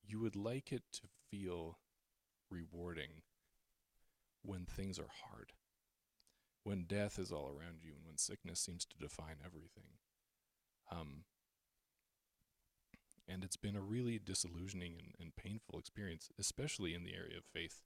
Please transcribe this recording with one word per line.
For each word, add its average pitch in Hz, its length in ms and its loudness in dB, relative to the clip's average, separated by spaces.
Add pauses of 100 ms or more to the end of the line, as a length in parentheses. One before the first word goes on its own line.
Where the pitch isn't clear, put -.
you 107 140 0
would 107 160 4
like 117 360 2
it 127 100 2 (100)
to - 100 -4 (280)
feel 87 480 0 (720)
rewarding 82 720 -2 (1200)
when 92 240 -2
things 95 320 0
are 85 120 -2 (180)
hard, - 240 -10 (1080)
when 98 220 6
death 101 340 4
is 87 140 2
all 73 160 2
around 80 340 -6
you, 80 140 -10
and 78 100 -12
when 78 120 -6
sickness - 420 0
seems 85 240 0
to - 140 -14
define 78 460 -4
everything. 82 540 -12 (920)
Um, 80 340 -4 (2000)
and 92 160 0
it's 95 140 0
been 104 200 2
a 101 40 4
really 113 380 4
disillusioning 87 800 0
and, - 200 -10
and 82 180 -6
painful 104 420 -4
experience, 92 500 -4 (100)
especially 98 560 2
in 87 100 0
the 92 100 -4
area 85 240 -4
of 90 60 -10
faith - 420 -2